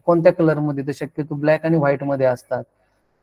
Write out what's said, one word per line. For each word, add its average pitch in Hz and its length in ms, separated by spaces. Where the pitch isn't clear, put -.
कोणत्या 170 260
color 156 260
मध्ये, 143 280
तर 143 80
शक्यतो 151 400
black 151 300
आणि 165 120
white 143 280
मध्ये 135 220
असतात. 123 380